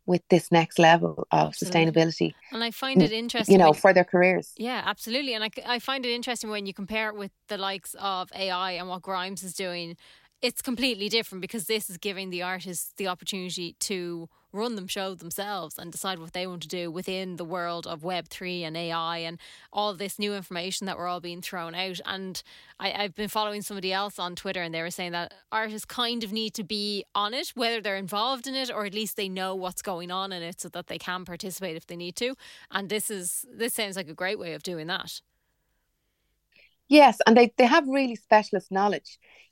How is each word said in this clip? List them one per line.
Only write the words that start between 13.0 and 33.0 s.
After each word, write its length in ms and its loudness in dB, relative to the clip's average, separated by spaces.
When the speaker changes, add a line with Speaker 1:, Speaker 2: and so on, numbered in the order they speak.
Speaker 2:
opportunity 720 -6
to 480 -6
run 240 -4
them 100 -8
show 280 -6
themselves 640 -8
and 120 -12
decide 300 -6
what 120 -16
they 140 -4
want 160 -10
to 60 -12
do 240 -6
within 440 -6
the 80 -8
world 440 -4
of 160 -8
Web 240 -4
three 340 -6
and 140 -6
A 160 -4
I 260 -2
and 200 -8
all 220 0
this 220 -8
new 180 -2
information 520 -6
that 100 -4
we're 120 -6
all 120 -4
being 220 -10
thrown 320 -8
out. 320 -4
And 340 -6
I, 140 -2
I've 240 -4
been 120 -4
following 340 -2
somebody 300 -4
else 280 -2
on 160 -6
Twitter, 260 -4
and 100 -6
they 80 -4
were 120 -6
saying 180 -6
that 240 -6
artists 340 -4
kind 380 -2
of 100 -6
need 220 -4
to 80 -6
be 420 -4
on 180 0
it, 220 -4
whether 240 0
they're 160 -2
involved 500 -2
in 80 -6
it 160 -4
or 160 -4
at 80 -10
least 220 -4
they 120 -4
know 280 -4
what's 260 -8
going 300 -6
on 180 -4
in 140 -8
it 160 -10
so 80 -10
that 180 -10
they 120 -8
can 260 -6
participate 520 -8
if 120 -14
they 80 -12
need 180 -10
to. 220 -2
And 180 -4
this 220 -2